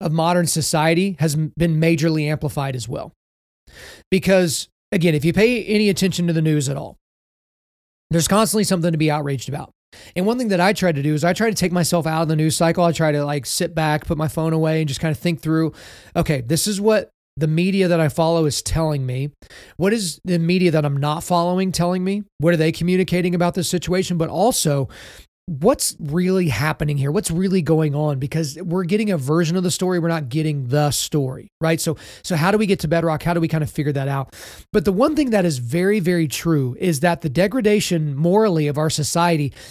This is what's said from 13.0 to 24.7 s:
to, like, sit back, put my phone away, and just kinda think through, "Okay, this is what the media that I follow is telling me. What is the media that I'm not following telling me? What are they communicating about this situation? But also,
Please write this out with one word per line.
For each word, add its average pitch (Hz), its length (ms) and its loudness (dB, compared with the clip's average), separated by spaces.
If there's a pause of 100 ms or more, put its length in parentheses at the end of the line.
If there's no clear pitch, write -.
to, 147 120 0
like, 143 220 -4
sit 170 260 -4
back, 156 320 0
put 156 140 -4
my 156 80 -2
phone 160 260 -2
away, 160 280 0
and 156 80 -2
just 135 100 -6
kinda 156 160 -2
think 170 280 -4
through, 160 300 0 (440)
"Okay, 160 240 0
this 147 260 -2
is 202 140 -4
what 214 300 2 (260)
the 156 100 0
media 185 400 2
that 170 140 2
I 156 80 2
follow 165 380 2
is - 160 -2
telling 151 440 -2
me. 131 240 -4 (460)
What 190 160 2
is 202 320 -4
the 175 160 0
media 175 320 2
that 156 120 2
I'm 143 120 0
not 147 260 -2
following 180 480 0
telling 180 320 0
me? 196 220 -2 (140)
What 165 140 0
are 170 40 0
they 160 160 2
communicating 180 600 0
about 175 220 0
this 180 140 -4
situation? 180 500 -2
But 160 100 -2
also, 151 600 0 (580)